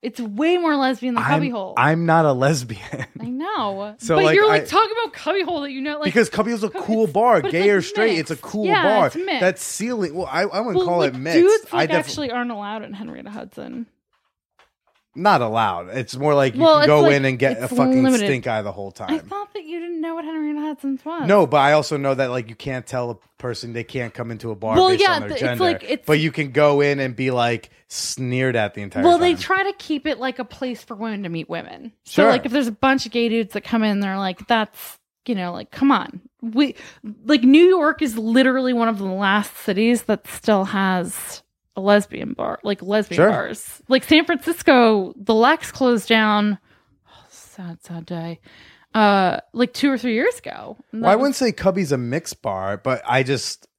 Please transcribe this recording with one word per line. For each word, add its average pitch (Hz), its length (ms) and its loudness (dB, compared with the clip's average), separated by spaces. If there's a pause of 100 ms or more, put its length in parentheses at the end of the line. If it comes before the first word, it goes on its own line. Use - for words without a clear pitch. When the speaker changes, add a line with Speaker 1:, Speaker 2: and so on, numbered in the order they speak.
Speaker 1:
It's 247 200 -10
way 254 380 0
more 320 180 0
lesbian 262 380 -2
than - 100 0
Speaker 2:
I'm, 285 160 2
Speaker 1:
Cubbyhole. 240 360 -6
Speaker 2:
I'm 160 300 4
not 165 200 6
a 143 60 4
lesbian. 127 800 -2
<laughs> - 80 -16
Speaker 1:
I 220 100 -12
know. 233 680 -8
Speaker 2:
So, 233 160 -2
Speaker 1:
But - 120 6
Speaker 2:
like, 320 100 6
Speaker 1:
you're, 415 100 6
like, - 160 4
Speaker 2:
I - 40 -10
Speaker 1:
talking 415 260 2 (100)
about 427 120 -6
Cubbyhole 349 480 -4
that 285 100 -10
you 262 80 -10
know, 294 180 -6
like, 302 60 -6
Speaker 2:
Because 214 260 2
Cubbyhole's 214 320 -2
a 214 80 -4
Speaker 1:
Cu-, 190 120 -10
Speaker 2:
cool 220 220 0
Speaker 1:
it's, 165 80 -4
Speaker 2:
bar, 214 280 4
Speaker 1:
but 151 60 -4
it's, 180 60 -2
Speaker 2:
gay 165 100 0
Speaker 1:
like, 202 80 4
Speaker 2:
or 196 120 2
straight, 208 360 0
it's 160 120 -4
a 165 40 -4
Speaker 1:
mixed. - 100 -18
Speaker 2:
cool 208 220 -4
Speaker 1:
Yeah, 370 180 2
Speaker 2:
bar. 202 240 4
Speaker 1:
it's - 80 -6
mixed. 349 240 -4
Speaker 2:
That 185 180 0
ceiling, 208 560 -6
well, 170 160 -6
I, 156 120 -2
I 196 180 -4
wouldn't 220 160 -2
Speaker 1:
Well, 185 100 0
Speaker 2:
call 175 120 0
Speaker 1:
like, 143 160 0
Speaker 2:
it 127 40 -10
mixed. 320 220 0
Speaker 1:
dudes, 427 320 4
Speaker 2:
I 330 60 -4
Speaker 1:
like, 311 120 2
Speaker 2:
def- 311 160 2
Speaker 1:
actually 285 240 -6
aren't 240 220 -6
allowed 208 320 -10
in 208 80 -16
Henrietta 202 380 -14
Hudson. - 560 -14 (1300)
Speaker 2:
Not 180 260 2
allowed. 107 460 -2
It's 127 280 -8
more 143 180 0
like 135 200 2
you 262 60 -2
Speaker 1:
Well, 320 140 6
Speaker 2:
can 294 80 4
Speaker 1:
it's, - 40 4
Speaker 2:
go 151 140 6
Speaker 1:
like, 143 140 6
Speaker 2:
in 139 100 0
and 131 160 0
get 131 180 2
a 123 60 -6
Speaker 1:
it's 127 120 -6
Speaker 2:
fucking 262 280 4
Speaker 1:
limited. 247 220 2
Speaker 2:
stink 131 200 -2
eye 110 160 -2
the 101 80 -6
whole 98 300 -12
Speaker 1:
I 107 60 -10 (100)
Speaker 2:
time. 311 40 -6
Speaker 1:
thought 403 340 -12
that 381 100 -12
you 330 160 -10
didn't 339 200 -8
know 330 140 -6
what 330 100 -10
Henrietta 302 360 -6
Hudson's 277 440 -8
was. - 220 -6
Speaker 2:
No, 196 180 4
but 147 120 0
I 143 160 4
also 151 240 0
know 139 180 -2
that, 131 160 -2
like, 123 180 -6
you 113 60 -16
can't 127 320 -10
tell 123 240 -6
a 110 60 -10 (200)
person 117 360 -10
they 117 100 -8
can't 120 320 -10
come 117 160 -10
into 113 220 -10
a - 20 -6
bar 107 220 -2
Speaker 1:
Well, 370 140 6
Speaker 2:
based 370 120 2
Speaker 1:
yeah, 381 120 4
Speaker 2:
on 302 80 -4
their 101 80 -8
Speaker 1:
th-, - 20 -6
it's - 100 -4
Speaker 2:
gender. 123 220 0
Speaker 1:
like, 339 180 0
it's - 240 -6
Speaker 2:
But 151 140 4
you 160 100 0
can 143 220 -6
go 147 300 4
in 143 180 0
and 127 160 -4
be, 131 160 -2
like, 120 380 -2 (180)
sneered 127 680 -4
at 107 200 0
the 104 80 -10
entire 101 200 -6
Speaker 1:
Well, 349 160 6
Speaker 2:
time. 330 40 0
Speaker 1:
they 359 120 2
try 381 300 -2
to 392 120 -4
keep 302 300 -6
it, 294 120 -4
like, 254 200 -6
a 254 60 -8
place - 400 -10
for 233 100 -14
women 208 300 -8
to 180 60 -8
meet 165 180 -8
women. - 440 -12 (120)
So, - 180 2
Speaker 2:
Sure. 226 80 6
Speaker 1:
like, 262 160 2
if 226 60 -6
there's 262 160 0
a 226 40 -6
bunch 269 320 0
of 226 60 -14
gay 233 180 0
dudes 220 260 -2
that 202 100 -6
come 226 180 0
in, 208 160 0
they're 196 200 -2
like, 190 280 -6
"That's, - 520 -4 (280)
you 247 80 -2
know, 180 180 -6
like, - 200 -14
come 277 180 2
on." 190 300 -2 (220)
We, 233 340 0 (480)
like, 240 180 2
New 285 240 8
York 320 360 4
is 233 140 -4
literally 254 560 2
one 233 160 0
of 220 100 -2
the 196 80 -6
last 196 500 0
cities 220 480 0
that - 240 -4
still 196 380 0
has 190 760 -4 (340)
a - 40 -10
lesbian 202 520 0
bar, - 320 -6
like, 202 180 -4
lesbian 202 380 -2
Speaker 2:
Sure. 196 100 6
Speaker 1:
bars. - 560 -6
Like, 254 160 2
San 320 220 4
Francisco, 247 920 2
the 202 180 -2
Lex 254 360 2
closed 240 380 0
down. 208 500 2 (500)
Oh, - 220 -20
sad, - 540 -18
sad 165 200 -12
day. 165 360 -10 (540)
Uh, 202 440 4 (140)
like, 240 220 0
two 285 140 0
or 269 80 0
three 240 180 -2
years 320 260 0
ago. - 360 -14 (140)
And 220 120 -8
Speaker 2:
Well, 185 80 4
I 196 40 8
Speaker 1:
that 220 60 2
Speaker 2:
wouldn't 277 100 2
Speaker 1:
was 262 60 -4
Speaker 2:
say 247 160 0
Cubby's 185 400 0
a 139 60 0
mixed 123 440 -6
bar, 98 360 -4
but 127 280 -4
I 127 160 2
just - 460 -4 (100)